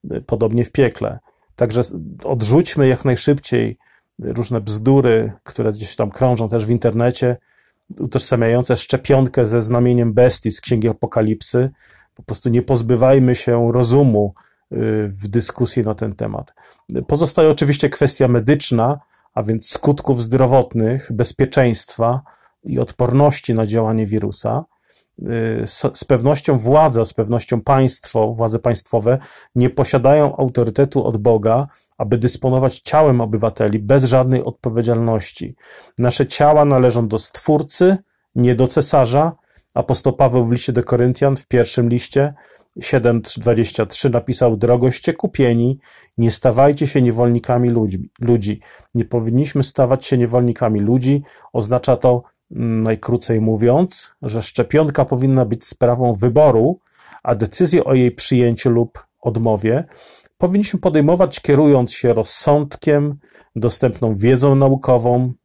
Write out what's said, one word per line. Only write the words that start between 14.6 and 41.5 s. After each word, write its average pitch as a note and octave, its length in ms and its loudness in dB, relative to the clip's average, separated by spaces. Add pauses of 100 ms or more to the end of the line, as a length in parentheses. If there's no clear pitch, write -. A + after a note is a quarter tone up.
y, G#2+ 420 -4
w G2 140 -12
dyskusji A#2 560 -2
na G#2+ 120 -4
ten G#2+ 200 -8
temat. - 380 -10 (540)
Pozostaje D#3 420 2
oczywiście D3 400 0
kwestia - 380 0
medyczna, B2 720 0 (340)
a A2+ 100 -4
więc A2 260 -4
skutków C#3 540 0
zdrowotnych, B2 880 0
bezpieczeństwa A#2+ 1120 -2 (420)
i B2+ 160 -4
odporności B2+ 760 0
na A2 120 0
działanie A2 400 -2
wirusa. G#2+ 600 -4 (540)
Y, A2+ 420 -6
s-, - 320 -6
z - 100 -8
pewnością C#3 540 0
władza, B2 480 2
z - 80 -10
pewnością A2+ 480 -4
państwo, B2+ 720 0
władze A2+ 260 -2
państwowe A#2+ 580 -2 (380)
nie B2 140 4
posiadają C#3 680 2
autorytetu B2+ 680 0
od A2 120 -2
Boga, A2+ 500 0 (300)
aby G#2+ 200 -2
dysponować B2+ 600 -2
ciałem D3 420 2
obywateli G#2+ 580 -2
bez C3 240 2
żadnej B2+ 400 2
odpowiedzialności. A2+ 1120 -4 (420)
Nasze B2 300 0
ciała D3+ 380 4
należą B2 420 2
do G#2+ 120 -2
Stwórcy, E3 800 0 (380)
nie B2 200 2
do B2+ 120 2
cesarza. C#3+ 680 2 (400)
Apostoł - 380 0
Paweł B2+ 320 2
w A#2 60 -2
liście B2 220 -2
do B2 100 0
Koryntian, B2+ 520 0
w - 120 -12
pierwszym A#2+ 420 0